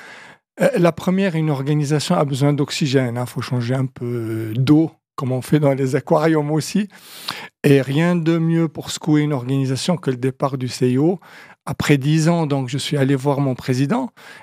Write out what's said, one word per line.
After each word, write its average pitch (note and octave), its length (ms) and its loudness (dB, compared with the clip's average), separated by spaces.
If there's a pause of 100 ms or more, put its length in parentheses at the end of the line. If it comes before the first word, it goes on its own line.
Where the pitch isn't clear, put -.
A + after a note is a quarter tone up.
(640)
Euh, - 160 4
la E3+ 140 4
première, F#3 440 0
une D#3 140 0
organisation D3 640 0
a D#3 100 2
besoin C#3+ 300 2
d'oxygène, C3 640 0
hein, B2 80 -4
faut - 160 -8
changer B2 320 -4
un C3 100 0
peu A2+ 720 -6
d'eau, D3+ 360 4 (220)
comme B2+ 180 -4
on B2+ 100 -4
fait D3+ 180 2
dans C#3 140 4
les C3 200 -2
aquariums D3+ 560 2
aussi. F3+ 380 -2 (760)
Et C#3 180 6
rien D#3+ 340 0
de E3 220 0
mieux E3 280 2
pour - 240 -8
secouer D3+ 300 2
une D3 140 0
organisation C3+ 640 -2
que - 120 -4
le B2+ 60 0
départ C3 400 -4
du B2+ 120 -4
C B2+ 240 0
I B2+ 40 2
O. E3 240 2 (480)
Après C#3+ 300 0
dix D3+ 300 2
ans, E3+ 180 2
donc, C3+ 220 -2
je C3+ 100 -6
suis - 180 -4
allé C#3 200 2
voir C3+ 240 0
mon C3+ 160 0
président C#3+ 540 -2 (320)